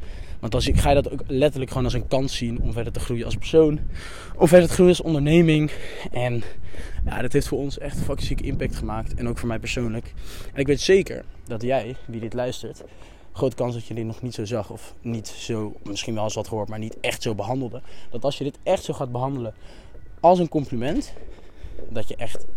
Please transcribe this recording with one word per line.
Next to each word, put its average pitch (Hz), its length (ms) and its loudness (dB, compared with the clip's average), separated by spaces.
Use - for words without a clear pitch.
want 117 120 0
als, 127 180 2
ga 143 160 6
je 143 60 6
dat 139 160 2
ook - 160 -4
letterlijk 135 440 2
gewoon 127 140 0
als - 80 2
een 120 140 -2
kans 135 280 0
zien 120 260 -2
om 117 120 2
verder 117 200 -4
te - 60 -2
groeien 117 260 -2
als 110 100 -2
persoon, 151 440 4
om 175 100 8
verder 175 200 10
te - 60 0
groeien 180 200 8
als - 80 0
onderneming. 151 680 4
En 120 320 0
ja, - 160 0
dat 120 120 2
heeft 143 140 2
voor 139 100 -2
ons 139 200 -2
echt 139 200 -4
fucking - 300 0
zieke 127 160 0
impact 135 320 -2
gemaakt 110 380 -4
en 120 140 -2
ook 120 100 -2
voor 123 100 -4
mij 113 120 -2
persoonlijk. 117 540 -4
En - 60 -4
ik 139 80 -2
weet 139 140 2
zeker 185 420 2
dat 110 140 -6
jij, 123 340 -2
wie 113 140 -8
dit 107 140 -8
luistert, 120 500 -6
grote 131 240 -2
kans 120 180 -2
dat 117 120 -8
je - 80 -10
dit 113 120 -6
nog 113 160 -8
niet 123 120 -6
zo 110 120 -6
zag 107 240 -4
of - 320 -14
niet 113 260 -6
zo, 107 460 -6
misschien 101 300 -6
wel 107 100 0
eens 107 120 -2
wat 107 120 -4
gehoord, 104 220 -4
maar 107 100 -6
niet 110 200 -8
echt - 220 -4
zo 117 140 -2
behandelde. 123 460 -4
Dat 120 140 -2
als 139 140 0
je - 60 -6
dit 139 200 -6
echt 185 200 0
zo 156 100 -4
gaat 131 180 -6
behandelen 123 420 -4
als 180 200 8
een 170 100 2
compliment, 139 640 -2
dat 113 180 4
je - 80 0
echt - 300 6